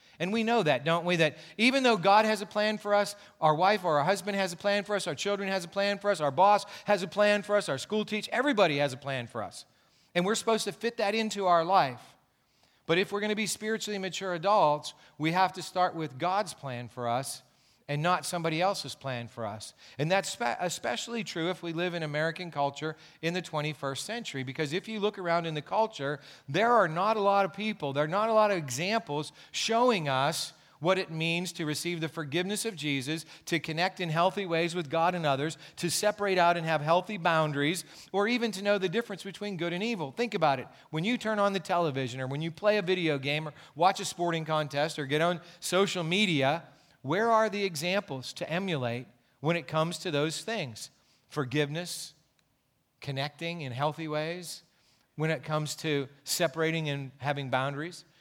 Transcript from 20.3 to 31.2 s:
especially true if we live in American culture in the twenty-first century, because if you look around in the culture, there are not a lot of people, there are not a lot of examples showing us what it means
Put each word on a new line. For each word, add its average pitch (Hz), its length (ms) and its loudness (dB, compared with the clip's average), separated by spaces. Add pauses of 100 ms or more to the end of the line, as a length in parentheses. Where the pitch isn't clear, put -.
especially 214 640 -4
true 170 260 -4
if 180 140 -6
we 170 100 -6
live 175 200 -2
in 170 100 -4
American 160 480 -4
culture 147 460 -4 (240)
in 165 120 -2
the 180 80 -2
twenty-first 147 640 -4
century, 208 380 -6
because 135 300 -4
if 196 160 -4
you 220 100 -6
look 208 200 -2
around 170 260 0
in 165 80 -4
the 151 80 -4
culture, 165 580 -2 (300)
there 202 220 2
are 214 160 6
not 185 280 0
a 214 60 0
lot 196 240 4
of 175 80 -4
people, 202 400 -4
there 143 100 2
are 156 60 0
not 208 200 2
a 226 40 2
lot 214 180 6
of 190 60 2
examples 156 760 -2 (200)
showing 226 580 2
us 139 420 0 (280)
what 180 180 4
it 180 140 -4
means 165 400 -2